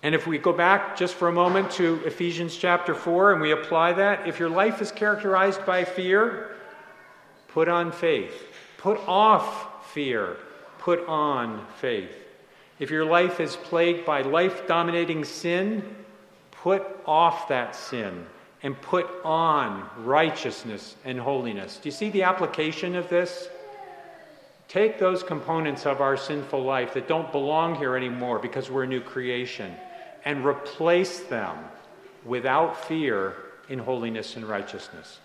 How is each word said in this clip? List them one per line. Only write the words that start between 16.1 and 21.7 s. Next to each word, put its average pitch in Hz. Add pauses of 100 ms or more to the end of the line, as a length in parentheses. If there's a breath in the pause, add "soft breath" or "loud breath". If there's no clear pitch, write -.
put 190 (180)
off 160
that 123
sin 95 (360 loud breath)
and 135
put 175 (160)
on 147 (160)
righteousness 131 (100)
and 127
holiness. 120